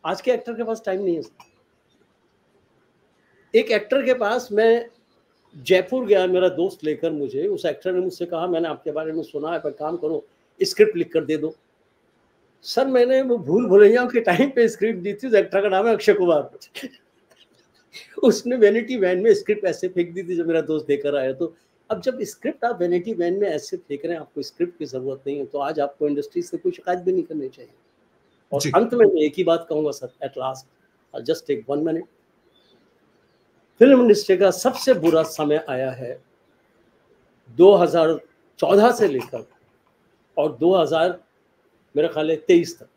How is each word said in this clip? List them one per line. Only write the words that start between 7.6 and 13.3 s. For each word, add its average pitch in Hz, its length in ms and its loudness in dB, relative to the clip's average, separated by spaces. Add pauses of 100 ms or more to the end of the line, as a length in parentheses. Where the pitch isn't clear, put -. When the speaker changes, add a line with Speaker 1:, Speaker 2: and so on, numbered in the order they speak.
Speaker 1:
actor 170 260 -4
ने 185 80 -2
मुझसे 180 260 -6
कहा, 175 220 -6
"मैंने 165 200 -2
आपके 151 240 -8
बारे 160 200 -6
में 160 120 -6
सुना 151 280 -8
है, 165 80 -6
पर 147 100 -6
काम 151 280 -8
करो, 156 280 -6 (380)
script 208 340 0
लिख 165 160 -6
कर 156 120 0
दे 151 120 -2
दो।" 156 180 -6 (1080)
सर, - 240 -2
मैंने 262 340 2
वो 247 160 -2